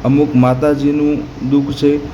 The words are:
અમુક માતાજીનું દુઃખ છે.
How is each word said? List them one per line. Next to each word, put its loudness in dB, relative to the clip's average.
અમુક 2
માતાજીનું 2
દુઃખ 0
છે. 2